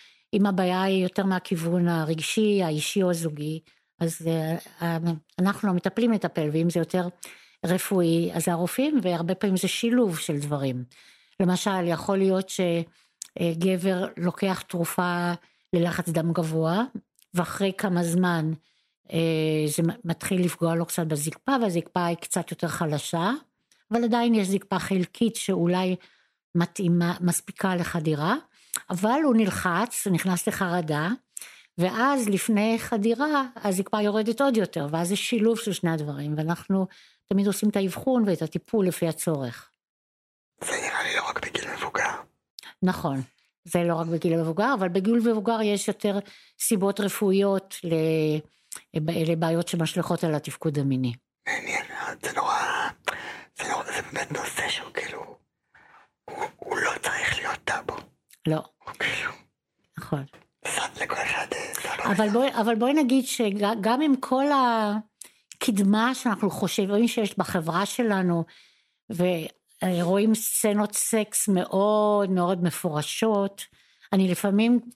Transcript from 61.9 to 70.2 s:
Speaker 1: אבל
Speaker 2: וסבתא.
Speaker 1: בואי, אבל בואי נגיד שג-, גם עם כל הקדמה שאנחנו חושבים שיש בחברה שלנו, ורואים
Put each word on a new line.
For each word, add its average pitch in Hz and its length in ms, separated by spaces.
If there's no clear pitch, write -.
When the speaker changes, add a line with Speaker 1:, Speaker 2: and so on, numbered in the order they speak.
Speaker 1:
אבל 214 60
Speaker 2:
וסבתא. 202 220
Speaker 1:
בואי, 254 160
אבל 226 140
בואי 240 180
נגיד 262 320
שג-, 208 560
גם 233 200
עם 302 140
כל 262 380
הקדמה 220 1600
שאנחנו 214 340
חושבים 202 580
שיש 214 300
בחברה 175 480
שלנו, 190 580
ורואים 180 1300